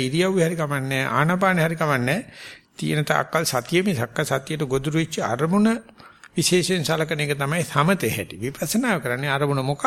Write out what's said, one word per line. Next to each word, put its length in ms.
ඉරියව්වේ 440
හරි 100
කමන්නේ, 520
ආනපානේ 580
හරි 100
කමන්නේ. 440
තියෙන 320
තාක්කල් 400
සතිය 380
මිසක්ක 380
සතියට 440
ගොදුරු 320
වෙච්ච 240
අරමුණ 480
විශේෂයෙන් 560
සලකන 360
එක 140
තමයි 280
සමතේ 480
හැටි. 260
විපස්සනා 640
කරන්නේ 320
අරමුණ 320
මොකක් 240